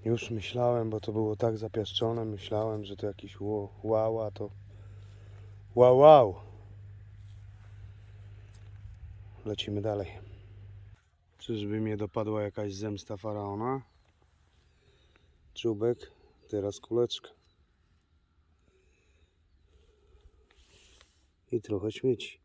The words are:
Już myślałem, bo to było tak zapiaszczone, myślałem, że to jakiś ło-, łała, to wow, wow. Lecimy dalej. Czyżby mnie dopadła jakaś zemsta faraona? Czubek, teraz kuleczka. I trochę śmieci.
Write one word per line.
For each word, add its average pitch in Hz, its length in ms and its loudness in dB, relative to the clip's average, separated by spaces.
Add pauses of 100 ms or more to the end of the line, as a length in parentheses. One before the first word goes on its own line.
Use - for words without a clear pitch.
Już 117 240 0
myślałem, 117 600 0
bo 107 100 -2
to 110 120 -4
było 107 240 0
tak 110 220 2
zapiaszczone, 113 680 -2
myślałem, 107 600 -2
że 98 120 -10
to 107 100 -6
jakiś 101 340 -10
ło-, 101 320 -4 (100)
łała, 110 480 2
to 101 200 -8 (1200)
wow, 127 240 10
wow. 139 360 12 (3000)
Lecimy 104 360 -4
dalej. 104 280 -2 (1300)
Czyżby 107 420 -4
mnie 107 160 -2
dopadła 107 460 -2
jakaś 104 320 -4
zemsta 104 420 -8
faraona? 107 680 -6 (1700)
Czubek, 117 580 -2 (360)
teraz 101 320 -4
kuleczka. - 480 -2 (4000)
I 117 80 0
trochę 104 320 -4
śmieci. - 520 -2